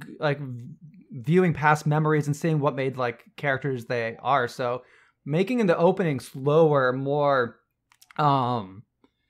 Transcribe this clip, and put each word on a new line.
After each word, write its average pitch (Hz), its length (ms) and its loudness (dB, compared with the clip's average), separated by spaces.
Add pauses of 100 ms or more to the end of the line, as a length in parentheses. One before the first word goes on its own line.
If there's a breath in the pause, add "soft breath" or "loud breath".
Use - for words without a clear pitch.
(200)
like, 143 200 0
v-, 127 280 -12 (440)
viewing 170 420 2
past 151 340 2
memories 151 400 2
and 147 80 -2
seeing 160 240 0
what 139 160 0
made, 131 220 -4
like, 123 260 -4 (140)
characters 131 480 -4
they 113 360 -4
are. 123 260 0
So 123 360 -6 (420 soft breath)
making 196 400 -2
the 170 120 2
opening 170 420 2
slower, 143 760 2
more, 139 640 0 (600)
um, 120 640 0 (460)